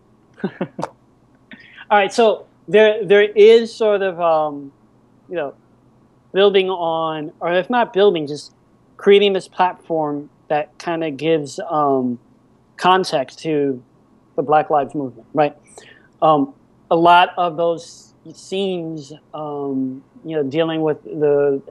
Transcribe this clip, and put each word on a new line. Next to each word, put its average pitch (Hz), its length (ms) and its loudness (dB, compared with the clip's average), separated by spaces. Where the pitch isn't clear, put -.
<laughs> - 0 -
All 208 80 4
right. 196 140 -2
So 214 320 2
there, 214 320 4
there 202 200 4
is 220 520 6
sort 208 280 0
of, 180 180 -4
um, 151 500 -2
you 180 60 -10
know, 147 180 -6
building 190 340 2
on, 165 720 -4
or 170 140 -4
if 180 160 -2
not 240 240 -2
building, 180 320 2
just 143 260 -12
creating 202 340 4
this 185 160 -6
platform 156 800 -4
that 151 280 -4
kinda 165 340 -6
gives, 147 480 -2
um, 135 480 0
context 180 640 0
to 143 420 -2
the 165 60 -2
Black 147 260 0
Lives 143 260 -2
Movement, 123 380 -10
right? 147 240 0
Um, 151 320 2
a 175 60 2
lot 175 420 6
of 175 180 -4
those 170 560 -6
scenes, 165 800 -8
um, 139 720 -8
you 160 120 -8
know, 151 60 0
dealing 160 400 -2
with 151 220 -2
the, 143 680 0